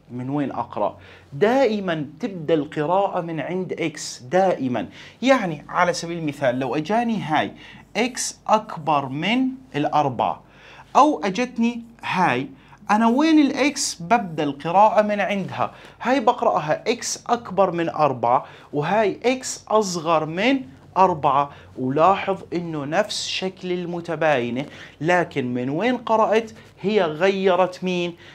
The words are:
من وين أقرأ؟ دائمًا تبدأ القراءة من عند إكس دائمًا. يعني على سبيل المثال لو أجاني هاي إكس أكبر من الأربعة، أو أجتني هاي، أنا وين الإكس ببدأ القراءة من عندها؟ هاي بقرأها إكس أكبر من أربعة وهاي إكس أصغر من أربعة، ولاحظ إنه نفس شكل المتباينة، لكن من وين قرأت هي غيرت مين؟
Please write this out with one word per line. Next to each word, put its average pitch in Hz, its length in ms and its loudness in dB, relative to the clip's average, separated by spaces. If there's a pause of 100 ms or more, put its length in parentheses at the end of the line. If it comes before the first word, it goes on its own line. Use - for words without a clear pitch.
(120)
من 123 180 -8
وين 143 220 -2
أقرأ؟ - 460 -4 (360)
دائمًا 202 720 0 (140)
تبدأ 170 340 -4
القراءة 170 680 0
من 165 180 -6
عند 165 340 -6
إكس - 480 -6
دائمًا. 127 680 0 (340)
يعني 214 480 2
على 175 240 2
سبيل 170 240 -8
المثال 143 420 0
لو 131 160 -2
أجاني 208 460 -2
هاي 143 300 0 (460)
إكس - 500 -4
أكبر 156 640 0
من 202 380 0 (280)
الأربعة، 135 680 0 (520)
أو 285 280 6
أجتني 233 600 -2 (200)
هاي، 151 440 0 (440)
أنا 220 160 4
وين 302 320 4
الإكس 285 640 0
ببدأ 170 420 0
القراءة 180 580 4
من 208 180 0
عندها؟ 165 520 -2 (300)
هاي 262 180 2
بقرأها 214 720 0
إكس - 360 -8
أكبر 190 440 0
من 170 180 -2
أربعة 127 560 2 (280)
وهاي 180 520 0
إكس 262 420 -2
أصغر 170 580 0
من 214 360 0 (360)
أربعة، 147 520 2 (300)
ولاحظ 175 580 2 (160)
إنه 160 320 -6
نفس 180 420 -2
شكل 185 440 -6
المتباينة، 160 920 -2 (360)
لكن 160 520 0
من 123 160 -4
وين 220 280 0
قرأت 220 540 0 (300)
هي 196 220 2
غيرت 180 800 2
مين؟ 175 320 -2 (200)